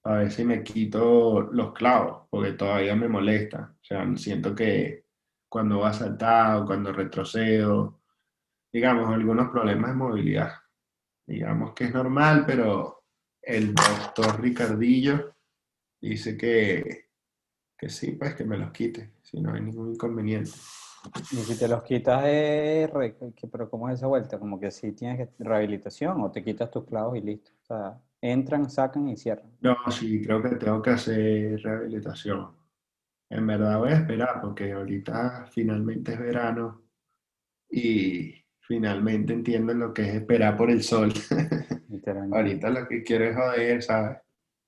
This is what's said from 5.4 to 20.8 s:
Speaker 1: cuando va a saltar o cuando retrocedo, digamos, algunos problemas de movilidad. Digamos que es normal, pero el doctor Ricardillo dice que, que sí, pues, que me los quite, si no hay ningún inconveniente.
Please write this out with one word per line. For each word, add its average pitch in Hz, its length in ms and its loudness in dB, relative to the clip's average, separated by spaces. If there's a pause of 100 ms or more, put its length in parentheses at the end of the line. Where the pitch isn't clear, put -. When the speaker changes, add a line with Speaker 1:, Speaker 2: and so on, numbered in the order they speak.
Speaker 1:
cuando 107 320 0
va 104 100 4
a 101 40 0
saltar 110 640 4
o 104 80 0
cuando 98 260 -2
retrocedo, 104 1080 0 (760)
digamos, 117 400 4
algunos 113 380 2
problemas 113 400 0
de 131 60 -2
movilidad. 117 560 0 (760)
Digamos 107 480 -4
que - 100 -4
es 120 80 -4
normal, 139 540 4
pero 113 560 0 (400)
el 107 320 0
doctor 107 680 2
Ricardillo 123 920 2 (680)
dice 107 340 -4
que, 110 720 0 (680)
que 156 120 -10
sí, - 240 -6
pues, 139 200 -6
que - 100 -8
me 107 140 -2
los 104 140 -6
quite, 113 500 -6
si - 180 -12
no 110 140 -2
hay 107 80 -4
ningún 113 320 -8
inconveniente. 110 580 -4 (800)